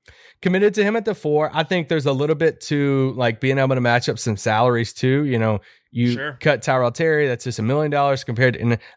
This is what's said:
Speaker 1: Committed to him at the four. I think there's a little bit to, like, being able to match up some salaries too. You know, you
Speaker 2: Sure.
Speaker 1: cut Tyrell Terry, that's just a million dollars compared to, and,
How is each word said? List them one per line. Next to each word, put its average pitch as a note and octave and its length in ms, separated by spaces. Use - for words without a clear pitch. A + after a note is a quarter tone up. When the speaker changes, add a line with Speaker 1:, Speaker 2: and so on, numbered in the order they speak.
Speaker 1:
Committed F#3+ 320
to G#3 100
him G#3+ 140
at G#3+ 80
the G#3 100
four. D3+ 380
I D#3 100
think E3+ 240
there's D#3 180
a C#3+ 60
little D3 240
bit D#3 280
to, C#3 520
like, A#2 240
being C3 180
able C3+ 180
to B2+ 60
match A#2+ 280
up A#2 100
some A2 160
salaries A#2 560
too. C3 320
You B2+ 160
know, A2 220
you A#2+ 200
Speaker 2:
Sure. C3+ 300
Speaker 1:
cut C#3+ 200
Tyrell B2+ 300
Terry, D3+ 360
that's A#2+ 180
just A#2+ 140
a A2 40
million D3 280
dollars C#3 340
compared B2 300
to, - 60
and, A#2 160